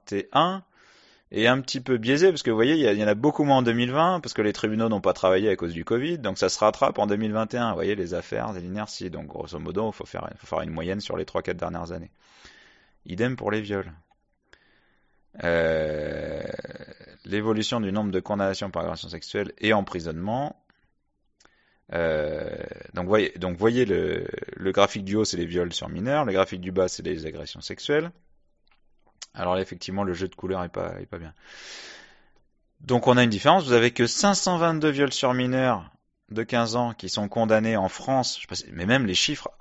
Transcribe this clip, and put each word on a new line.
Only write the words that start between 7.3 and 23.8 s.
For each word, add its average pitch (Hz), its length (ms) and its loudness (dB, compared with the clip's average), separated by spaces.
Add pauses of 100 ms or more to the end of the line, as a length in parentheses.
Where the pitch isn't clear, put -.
vingt 110 200 -2
et 123 40 -2
un. 120 120 0
Vous 95 60 -2
voyez 98 200 0
les 90 180 -4
affaires, 110 400 -4
les 90 80 -10
linéaires, 98 280 -8
si. - 200 -10
Donc 78 180 -10
grosso 80 320 -10
modo, 82 320 -4
il - 20 -10
faut - 120 -14
faire, - 320 -10
faut - 100 -20
faire 80 140 -4
une 80 80 -6
moyenne 85 320 -4
sur 87 160 -6
les 85 80 -4
trois, 90 160 -4
quatre 90 160 -4
dernières 85 340 -6
années. 85 200 -12 (960)
Idem 117 300 -2
pour 104 160 -4
les 107 100 0
viols. 98 300 -6 (1500)
Euh, 78 1000 -2 (840)
l'évolution 107 560 0
du 98 100 -2
nombre 104 200 -2
de 92 80 0
condamnations 98 500 -2
pour 85 120 -4
agression 82 280 -6
sexuelle 95 480 -6
et 110 160 2
emprisonnement. 98 880 -4 (1300)
Euh, 78 640 -2 (380)
donc 90 140 -4
voyez, 104 300 4
donc 87 200 -4
voyez 120 280 4